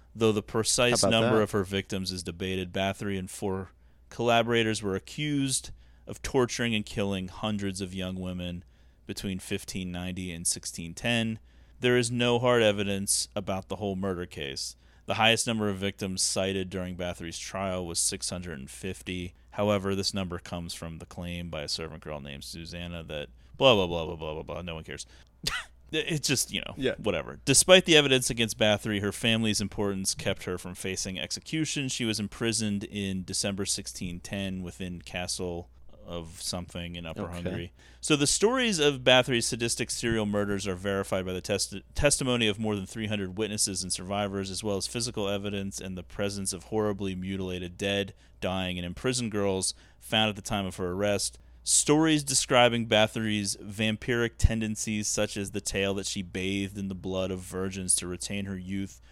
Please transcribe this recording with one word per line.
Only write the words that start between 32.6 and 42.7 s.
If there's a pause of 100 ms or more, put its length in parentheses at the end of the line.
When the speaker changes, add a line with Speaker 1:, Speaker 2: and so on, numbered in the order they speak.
Speaker 1:
in
December
sixteen
ten
within
Castle (360)
of
something
in
Upper
Speaker 2:
Okay.
Speaker 1:
Hungary. (300)
So
the
stories
of
Bathory's
sadistic
serial
murders
are
verified
by
the
testi-, (120)
testimony
of
more